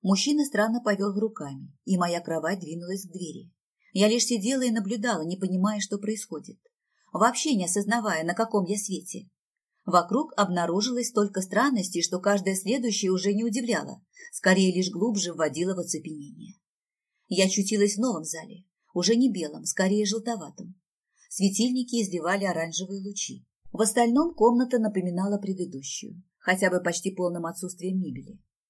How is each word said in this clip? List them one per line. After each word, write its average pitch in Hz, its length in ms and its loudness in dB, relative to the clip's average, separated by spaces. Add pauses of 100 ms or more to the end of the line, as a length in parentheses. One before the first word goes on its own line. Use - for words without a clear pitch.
Мужчина 277 420 2
странно 220 360 0
повел 202 380 0
руками, 143 540 -6 (120)
и 185 120 2
моя 175 240 0
кровать 165 400 -2
двинулась 175 460 -8
к 170 40 -18
двери. 170 400 -10 (420)
Я 202 160 4
лишь 226 180 2
сидела 247 360 0
и 247 80 2
наблюдала, 202 520 -2
не 170 140 -4
понимая, 190 440 0
что 202 180 -6
происходит, 202 600 -8 (540)
вообще 247 420 4
не 185 100 2
осознавая, 202 600 0
на 175 100 -2
каком 220 320 2
я 202 100 0
свете. 185 520 -6 (560)
Вокруг 190 520 2
обнаружилось 202 720 0
столько 202 320 0
странностей, 196 640 0
что 180 180 -2
каждая 196 340 2
следующая 202 560 0
уже 185 220 2
не 214 120 2
удивляла, 226 580 -2 (300)
скорее 185 420 6
лишь 185 160 0
глубже 185 420 0
вводила 160 420 0
в 180 60 -4
оцепенение. 160 760 -8 (720)
Я 190 180 4
очутилась 202 500 2
в 202 40 -2
новом 202 240 0
зале, - 400 -10 (300)
уже 180 220 4
не 247 160 4
белом, 156 320 -6
скорее 202 420 2
желтоватом. 208 680 -6 (540)
Светильники 233 720 0
изливали 185 420 -2
оранжевые 180 580 -4
лучи. - 420 -10 (280)
В - 80 -6
остальном 240 540 4
комната 240 440 4
напоминала 196 600 0
предыдущую, 175 840 -8 (220)
хотя 185 260 2
бы 180 120 0
почти 175 280 -2
полным 175 360 -2
отсутствием 185 520 -6
мебели. 147 400 -8 (320)